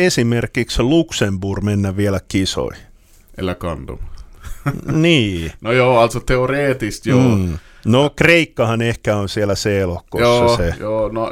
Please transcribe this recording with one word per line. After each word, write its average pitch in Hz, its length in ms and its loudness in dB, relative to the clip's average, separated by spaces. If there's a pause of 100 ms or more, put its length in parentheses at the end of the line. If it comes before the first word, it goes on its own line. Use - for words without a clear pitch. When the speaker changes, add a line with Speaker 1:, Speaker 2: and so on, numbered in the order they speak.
Speaker 1:
esimerkiksi 117 800 0
Luxemburg 98 800 0
mennä 101 340 0
vielä 101 300 0
kisoihin? 80 540 -4 (560)
Speaker 2:
Eller 90 180 -6
kan 69 320 -8
de? 62 100 -12 (880)
Speaker 1:
Niin. 120 720 0
Speaker 2:
<laughs> - 60 -20
No 110 100 -4
joo, 127 280 4
alltså 117 200 2
teoretiskt 127 880 -2
joo. 123 140 4 (160)
Speaker 1:
Mm. 90 220 -2 (280)
No, 135 240 4
Kreikkahan 139 720 2
ehkä 117 340 0
on 101 140 -2
siellä 104 260 0
C-lohkossa 98 680 -2
Speaker 2:
Joo, 120 320 4
Speaker 1:
se. - 220 0
Speaker 2:
joo, 107 300 -2
no 113 220 -4